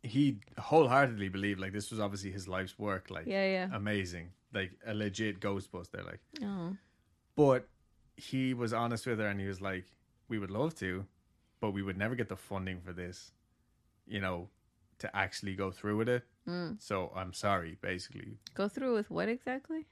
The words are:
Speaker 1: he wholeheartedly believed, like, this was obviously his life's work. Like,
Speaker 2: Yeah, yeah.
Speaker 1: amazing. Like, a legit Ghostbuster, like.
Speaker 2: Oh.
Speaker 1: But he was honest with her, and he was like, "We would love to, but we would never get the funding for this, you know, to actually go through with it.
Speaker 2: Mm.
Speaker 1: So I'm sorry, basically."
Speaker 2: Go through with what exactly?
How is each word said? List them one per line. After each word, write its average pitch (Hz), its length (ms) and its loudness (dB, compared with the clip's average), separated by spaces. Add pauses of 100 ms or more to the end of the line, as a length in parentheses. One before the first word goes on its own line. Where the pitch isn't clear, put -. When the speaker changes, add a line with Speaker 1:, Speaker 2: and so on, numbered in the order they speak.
Speaker 1:
he 127 380 4 (180)
wholeheartedly 123 680 8
believed, 98 320 0
like, 95 140 -4
this 104 160 -4
was 110 100 -4
obviously 98 300 -2
his 95 180 -8
life's 95 300 -4
work. 101 320 -2
Like, 95 160 -8
Speaker 2:
Yeah, 196 200 2
yeah. 190 240 0
Speaker 1:
amazing. 95 600 -2 (240)
Like, 95 180 0 (140)
a 110 80 -2
legit 104 460 0
Ghostbuster, 98 680 -4
like. - 140 -12 (220)
Speaker 2:
Oh. 196 320 -4 (640)
Speaker 1:
But 135 320 6 (480)
he 131 380 -2
was 117 180 0
honest 117 340 0
with 117 120 0
her, 107 80 2
and 101 120 0
he 98 80 -2
was 92 140 -4
like, 95 240 -4 (440)
"We 113 100 -2
would 98 120 -4
love 143 260 0
to, 92 280 -2 (560)
but 107 120 0
we 98 100 -2
would 95 160 -2
never 110 160 0
get 117 160 -2
the 95 60 -6
funding 92 440 -4
for 90 140 -12
this, 90 380 -10 (760)
you 104 160 -4
know, 92 260 -2 (520)
to - 140 -6
actually 95 400 -2
go 95 160 -2
through 104 280 0
with 113 100 2
it. 123 160 2 (240)
Speaker 2:
Mm. 175 320 -4
Speaker 1:
So 95 340 -2
I'm 92 200 -6
sorry, 90 480 0
basically." - 560 -6 (160)
Speaker 2:
Go 196 140 0
through 254 260 0
with 214 160 -2
what 175 180 0
exactly? 269 640 -4